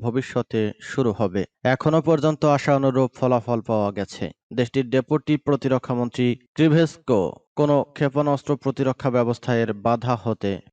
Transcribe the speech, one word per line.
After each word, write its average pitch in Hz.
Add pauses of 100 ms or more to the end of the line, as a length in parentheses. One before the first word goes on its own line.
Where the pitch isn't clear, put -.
ভবিষ্যতে 117 (300)
শুরু 123
হবে। 98 (320)
এখনো 156
পর্যন্ত 156 (160)
আশানুরূপ 135 (100)
ফলাফল 120 (100)
পাওয়া 104
গেছে। 98 (320)
দেশটির 127
ডেপুটি 143
প্রতিরক্ষা 131
মন্ত্রী 123 (260)
ক্রিভেস্কো 151 (380)
কোনো 147 (180)
ক্ষেপণাস্ত্র 143 (120)
প্রতিরক্ষা 131
ব্যবস্থা 120
এর 113 (160)
বাধা 120
হতে 107 (220)